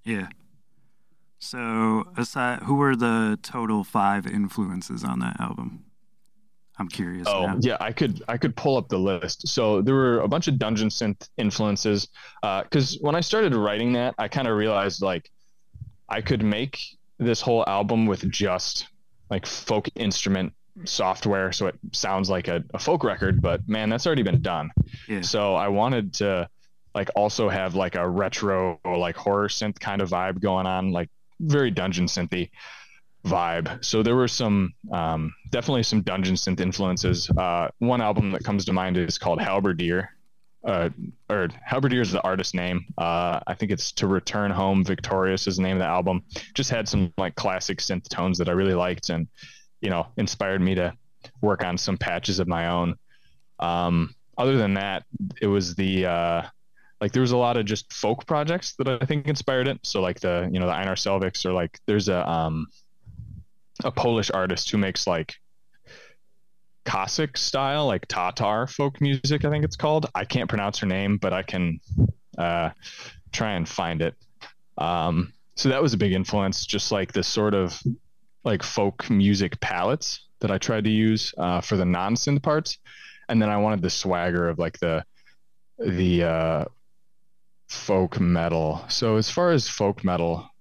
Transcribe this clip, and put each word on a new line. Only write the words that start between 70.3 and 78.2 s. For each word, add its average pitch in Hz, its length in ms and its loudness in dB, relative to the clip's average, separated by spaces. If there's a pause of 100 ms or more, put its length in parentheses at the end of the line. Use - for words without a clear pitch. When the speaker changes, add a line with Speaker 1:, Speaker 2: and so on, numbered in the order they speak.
Speaker 2:
pronounce 104 320 0
her 104 80 0
name, 98 300 2
but 95 160 0
I 92 80 0
can, 90 380 -2 (580)
uh, 85 320 2 (600)
try 107 220 0
and 85 140 -2
find 85 360 -2
it. 82 120 -2 (640)
Um, 85 560 0 (220)
so - 140 2
that 131 120 2
was 139 120 4
a 104 40 0
big 92 160 2
influence, 95 520 0
just, - 260 -4
like, 98 200 -2
the 92 120 0
sort 104 320 2
of, 90 260 0 (640)